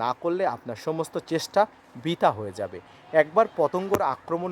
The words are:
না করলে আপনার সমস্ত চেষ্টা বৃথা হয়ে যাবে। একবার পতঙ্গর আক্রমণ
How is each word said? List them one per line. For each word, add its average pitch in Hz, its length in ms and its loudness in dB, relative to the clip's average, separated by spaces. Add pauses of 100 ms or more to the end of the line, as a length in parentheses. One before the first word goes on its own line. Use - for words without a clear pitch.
না 120 60 0 (120)
করলে 180 220 -2 (120)
আপনার 117 220 -10 (100)
সমস্ত 160 280 -6 (160)
চেষ্টা 165 300 2 (420)
বৃথা 170 340 2
হয়ে 104 220 -10
যাবে। 95 200 -8 (340)
একবার 160 320 6 (140)
পতঙ্গর 185 420 2 (120)
আক্রমণ 170 380 -6